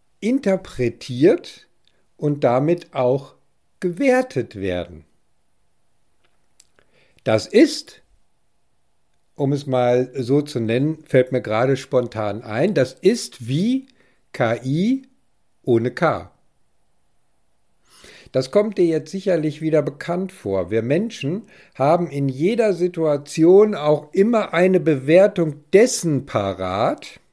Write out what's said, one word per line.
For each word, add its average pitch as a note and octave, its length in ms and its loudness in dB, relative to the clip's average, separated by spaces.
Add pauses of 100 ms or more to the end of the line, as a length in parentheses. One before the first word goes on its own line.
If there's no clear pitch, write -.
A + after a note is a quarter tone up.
(200)
interpretiert F#3+ 1500 -2 (480)
und D3 260 -4
damit C#3+ 500 0
auch C3+ 420 -2 (440)
gewertet B3 800 -2
werden. F2 480 -8 (2250)
Das A2 240 0
ist, - 540 2 (1300)
um C#3 180 -2
es C#3 120 -6
mal B2+ 500 0
so C3+ 260 0
zu D3 180 -8
nennen, C3 460 -2
fällt - 260 2
mir B2+ 80 -2
gerade A#2+ 380 0
spontan A2+ 640 -4
ein, B2+ 320 -2
das C3+ 180 0
ist - 560 -2
wie G#3+ 400 -2 (460)
K A#2 320 -2
I G3 380 -2 (600)
ohne A#2+ 280 0
K. A#2 420 -4 (2000)
Das C3+ 200 -2
kommt G#3 260 0
dir F3+ 80 4
jetzt D#3+ 240 -2
sicherlich D#3+ 500 -4
wieder D#3 220 0
bekannt F3 500 -6
vor. F#2+ 380 -6
Wir A2 140 -2
Menschen E3+ 640 -4 (260)
haben D#3 380 0
in C#3 180 -2
jeder G3+ 440 0
Situation E3+ 1000 2
auch D3+ 400 0
immer G#3 400 2
eine F3+ 260 4
Bewertung D#3 840 2 (100)
dessen E3+ 540 2
parat G2 920 -2 (140)